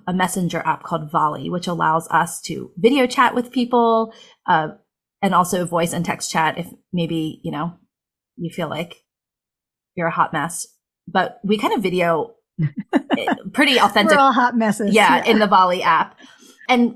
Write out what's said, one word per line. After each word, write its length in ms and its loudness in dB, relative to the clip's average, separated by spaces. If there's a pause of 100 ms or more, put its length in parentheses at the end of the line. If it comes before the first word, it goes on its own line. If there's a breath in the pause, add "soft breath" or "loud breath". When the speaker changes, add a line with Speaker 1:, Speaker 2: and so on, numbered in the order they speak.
Speaker 1:
a 60 -2
messenger 520 -2
app 180 -2
called 280 -6
Volley, 380 -2
which 180 -6
allows 420 0
us 320 -2
to 360 -12
video 280 4
chat 300 2
with 160 -4
people, 640 2 (340 loud breath)
uh, 220 2 (520)
and 140 0
also 300 0
voice 280 -2
and 120 -4
text 260 -8
chat 260 -2
if 100 -10 (240)
maybe, 520 -4
you 80 -8
know, 220 -6 (640)
you 120 -8
feel 200 -8
like 340 -10 (920)
you're 120 -4
a 40 -2
hot 220 0
mess. 320 -6 (420)
But 360 -2
we 140 0
kind 160 -2
of 100 -2
video 520 0 (220)
Speaker 2:
<laughs> 960 -4
Speaker 1:
pretty 240 2
authentic. 400 4
Speaker 2:
We're 60 6
all 100 4
hot 220 0
messes. 380 0
Speaker 1:
Yeah, 240 6
Speaker 2:
Yeah. 140 0
Speaker 1:
in 80 4
the 80 4
Volley 360 4
app. 340 0 (500 loud breath)
And 280 2